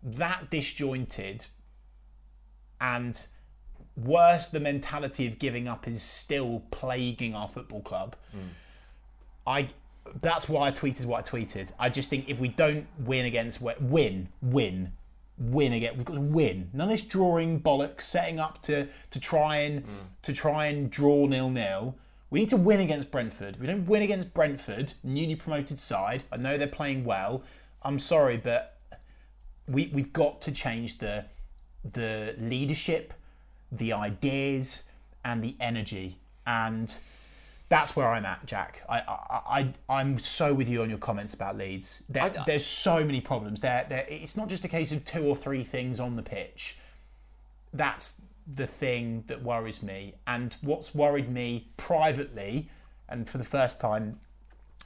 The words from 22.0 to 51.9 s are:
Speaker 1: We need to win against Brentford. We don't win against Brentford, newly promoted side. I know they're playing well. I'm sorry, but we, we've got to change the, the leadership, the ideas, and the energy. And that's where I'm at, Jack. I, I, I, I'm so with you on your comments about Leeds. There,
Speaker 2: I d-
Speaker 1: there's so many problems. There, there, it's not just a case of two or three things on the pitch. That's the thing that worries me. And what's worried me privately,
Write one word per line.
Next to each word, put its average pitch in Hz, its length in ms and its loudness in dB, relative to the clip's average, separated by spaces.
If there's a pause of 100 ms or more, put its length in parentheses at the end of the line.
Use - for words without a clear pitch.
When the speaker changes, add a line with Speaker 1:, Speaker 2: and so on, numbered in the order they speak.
Speaker 1:
We 147 100 2
need 214 100 4
to 254 60 8
win 202 240 8
against 151 300 0
Brentford. 107 500 -6
We 127 60 -4
don't 185 200 -2
win 202 160 6
against 185 320 0
Brentford, 139 580 0 (100)
newly 151 340 0
promoted 147 420 -4
side. 110 540 -2
I 127 40 -6
know 131 200 0
they're 143 120 0
playing 139 360 -2
well. 113 380 0 (440)
I'm 139 120 0
sorry, 135 400 6
but 117 400 0 (880)
we, 139 240 0
we've 139 200 -4
got 143 300 2
to 156 100 -4
change 117 460 -4
the, 104 280 -4 (680)
the 110 460 -4
leadership, 135 760 0 (580)
the 113 220 -2
ideas, 131 920 0 (380)
and 117 220 -2
the 131 160 -4
energy. 104 580 -4 (280)
And 113 500 0 (720)
that's 151 260 4
where 131 140 4
I'm 113 160 2
at, 92 220 -6
Jack. - 420 -6
I, 117 120 0
I, - 400 -6 (480)
I, 131 120 2
I'm 135 180 0
so 147 360 2
with 135 140 2
you 120 140 2
on 113 60 0
your 110 100 -4
comments 104 360 -4
about 101 240 -6
Leeds. 95 500 -8
There, 131 140 0
Speaker 2:
I 180 80 4
d- - 160 -8
Speaker 1:
there's 151 180 2
so 165 400 4
many 139 160 2
problems. 107 400 -2
There, 127 280 2
there, 135 200 -4
it's 151 260 -8
not 214 140 -4
just 180 160 -4
a 175 40 -6
case 165 220 0
of 151 140 -2
two 170 200 -2
or 143 120 4
three 139 260 -4
things 123 380 -4
on 123 160 -2
the 113 60 -4
pitch. - 560 -10 (960)
That's - 460 -2 (260)
the 135 200 -4
thing 117 600 -2
that 123 160 -8
worries 113 400 -4
me. 98 320 -10 (120)
And 123 360 -4
what's 151 320 -4
worried 143 360 4
me 120 460 -4
privately, 143 920 0 (400)